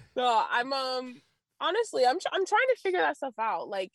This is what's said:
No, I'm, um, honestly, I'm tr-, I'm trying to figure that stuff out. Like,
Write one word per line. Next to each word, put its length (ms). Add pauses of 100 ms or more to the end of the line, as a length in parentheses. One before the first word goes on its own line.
(160)
No, 340
I'm, 240
um, 480 (380)
honestly, 460
I'm 140
tr-, 120
I'm 140
trying 300
to 60
figure 180
that 180
stuff 220
out. 300
Like, 260